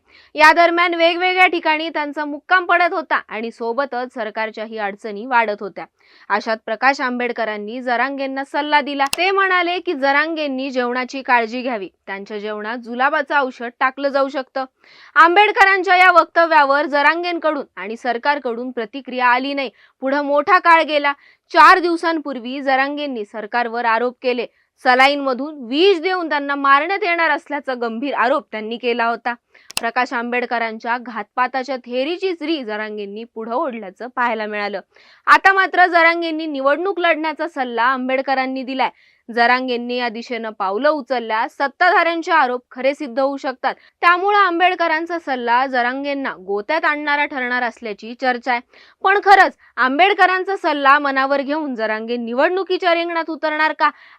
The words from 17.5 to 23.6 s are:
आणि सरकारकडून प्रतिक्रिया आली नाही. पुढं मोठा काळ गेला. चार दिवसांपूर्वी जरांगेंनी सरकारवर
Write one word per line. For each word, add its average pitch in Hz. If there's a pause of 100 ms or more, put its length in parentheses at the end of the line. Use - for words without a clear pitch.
आणि 202
सरकारकडून 254
प्रतिक्रिया 247
आली 254
नाही. 269 (300)
पुढं 269
मोठा 294
काळ 339
गेला. 285 (400)
चार 339
दिवसांपूर्वी 294
जरांगेंनी 269
सरकारवर 233